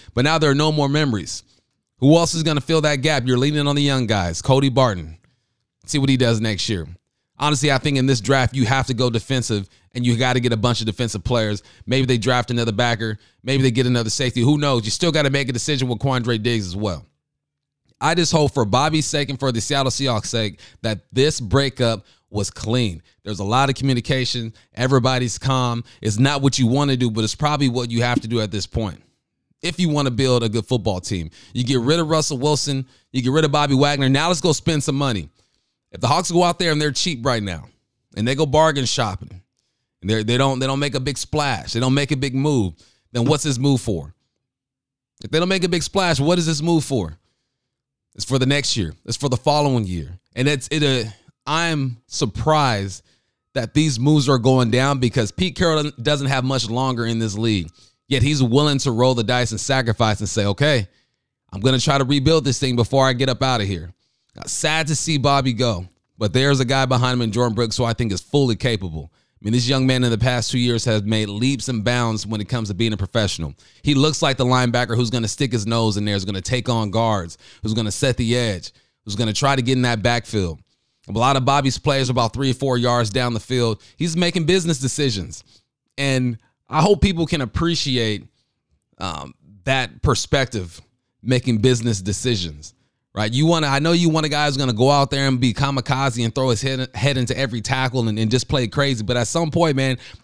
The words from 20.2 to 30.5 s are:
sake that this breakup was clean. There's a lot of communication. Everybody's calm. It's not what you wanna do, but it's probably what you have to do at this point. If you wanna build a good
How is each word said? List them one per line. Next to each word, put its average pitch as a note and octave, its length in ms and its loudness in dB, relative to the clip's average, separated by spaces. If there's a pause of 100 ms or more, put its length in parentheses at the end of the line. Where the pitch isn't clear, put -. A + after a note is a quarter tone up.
sake G#2+ 320 -4 (240)
that A2 200 -4 (100)
this C#3 280 2
breakup A#2 640 0 (260)
was G2+ 200 -2
clean. A2+ 500 -2 (220)
There's G2 160 -10
a G2+ 60 -6
lot B2+ 240 2
of C3+ 80 -2
communication. B2+ 800 -2 (200)
Everybody's B2+ 640 0
calm. B2 460 -2 (160)
It's G#2+ 180 -2
not C#3 240 2
what C3+ 160 2
you B2+ 80 4
wanna C#3 300 2
do, A#2+ 160 0
but A2 100 -2
it's A2 140 -2
probably D3 320 0
what A#2+ 240 -2
you A#2 100 0
have A#2+ 200 0
to A2+ 40 -10
do A2+ 140 0
at G#2+ 100 -2
this G2+ 160 -6
point. G#2 340 -6 (600)
If E3+ 160 -4
you F3+ 100 2
wanna C#3+ 220 0
build B2 320 2
a A2+ 60 0
good G#2+ 180 -4